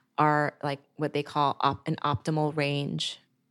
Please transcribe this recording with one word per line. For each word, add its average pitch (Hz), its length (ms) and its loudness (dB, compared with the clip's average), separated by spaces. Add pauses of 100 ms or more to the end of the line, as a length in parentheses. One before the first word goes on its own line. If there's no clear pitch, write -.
(180)
are, 147 440 4
like, 143 180 -4 (160)
what 147 160 -2
they 147 100 0
call 143 380 0
op-, - 260 0
an 160 160 -2
optimal 151 540 0
range. 143 600 -2 (320)